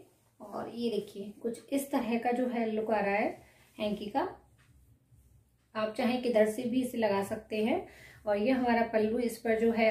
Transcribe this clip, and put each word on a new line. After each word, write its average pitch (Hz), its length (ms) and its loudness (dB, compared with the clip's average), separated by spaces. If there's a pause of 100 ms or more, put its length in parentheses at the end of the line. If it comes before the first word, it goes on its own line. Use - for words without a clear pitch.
(400)
और - 320 -10
ये 233 180 -4
देखिए 202 400 -6 (120)
कुछ - 320 -6
इस 277 180 -2
तरह 240 280 0
का 247 140 0
जो 247 160 0
है 233 220 0
look 214 200 -2
आ 208 80 2
रहा 202 160 0
है 240 140 0 (480)
hanky 208 300 -4
का। 277 140 0 (1500)
आप 214 180 -2
चाहें 247 300 0
किधर 214 280 4
से 247 140 -4
भी 254 180 0
इसे 233 140 -4
लगा 202 280 2
सकते 214 400 -4
हैं। 339 200 0 (400)
और 208 120 2
ये 220 140 2
हमारा 240 380 2
पल्लू 220 300 2
इस 226 180 -2
पर 220 220 0
जो 226 140 4
है 226 160 4